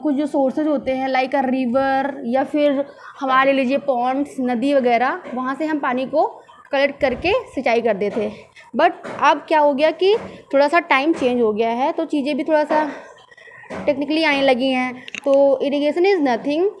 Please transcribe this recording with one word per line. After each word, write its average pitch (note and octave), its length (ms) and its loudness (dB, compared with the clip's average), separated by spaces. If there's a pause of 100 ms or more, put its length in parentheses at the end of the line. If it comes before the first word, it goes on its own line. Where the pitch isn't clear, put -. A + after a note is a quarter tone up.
कुछ D4 120 0
जो D4 100 0
sources C#4+ 420 0
होते C#4 240 -2
हैं C4 180 -2
like C4 240 0
a C4+ 120 2
river C4+ 680 0 (100)
या B3+ 200 0
फिर C#4+ 420 0 (340)
हमारे C4+ 340 2
लीजिए C4+ 240 0
ponds, C4+ 640 -2
नदी B3 340 -2
वगैरह, B3+ 480 2 (120)
वहाँ B3+ 220 -4
से D4+ 100 -4
हम D#4 140 -2
पानी C4 260 -2
को D4 200 0 (460)
collect C#4 300 0
करके C4+ 320 0
सिंचाई C4 480 -2
करते G#3 280 0
थे। G#3 220 -4 (460)
but E4 140 4 (300)
अब D4 260 2
क्या D#4+ 120 2
हो D4 140 4
गया D4+ 180 2
कि F#4+ 260 2 (360)
थोड़ा C#4 140 4
सा E4 120 4
टाइम D#4 340 2
change B3 280 0
हो G#3+ 120 2
गया A3+ 160 0
है, B3+ 220 -2
तो D#4+ 140 -4
चीज़ें D4 320 -2
भी D#4 60 -4
थोड़ा D#4 200 2
सा D4+ 260 0 (800)
technically D4 540 -2
आने C#4 160 2
लगी C4+ 280 2
हैं। B3+ 240 -2 (320)
तो C#4 380 4
irrigation D4+ 540 2
is C#4+ 100 0
nothing, C#4+ 420 0 (100)